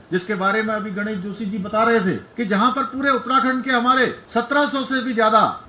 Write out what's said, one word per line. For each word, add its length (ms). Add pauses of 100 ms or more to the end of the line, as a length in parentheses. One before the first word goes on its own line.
(120)
जिसके 220
बारे 280
में 120
अभी 160
गणेश 280
जोशी 280
जी 120
बता 240
रहे 180
थे 160
कि 280
जहां 280
पर 100
पूरे 280
उत्तराखंड 540
के 60
हमारे 460 (180)
सत्रह 320
सौ 180
से 180
भी 120
ज्यादा 540